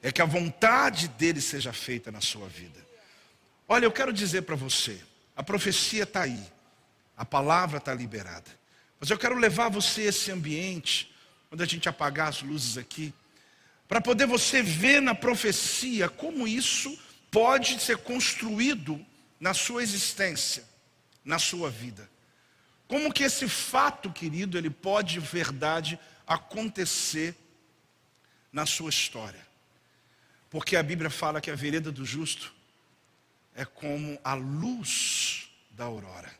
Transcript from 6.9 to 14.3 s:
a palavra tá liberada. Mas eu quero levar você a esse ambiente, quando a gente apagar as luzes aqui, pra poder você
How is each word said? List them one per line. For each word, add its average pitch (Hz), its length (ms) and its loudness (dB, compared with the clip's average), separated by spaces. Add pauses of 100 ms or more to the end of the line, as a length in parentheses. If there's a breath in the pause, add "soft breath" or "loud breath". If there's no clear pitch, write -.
a 120 80 -6
palavra 151 540 2
tá 135 160 -6
liberada. 104 560 -10 (480 soft breath)
Mas 139 120 -6
eu 208 80 4
quero 247 200 2
levar 226 300 6
você 208 340 2
a 208 40 2
esse 202 240 0
ambiente, 170 840 -4 (340 soft breath)
quando 165 140 -4
a 175 40 0
gente 170 220 0
apagar 151 400 0
as 143 140 -6
luzes 135 340 -4
aqui, 143 380 -10 (720 soft breath)
pra 226 140 2
poder 247 260 6
você 247 360 4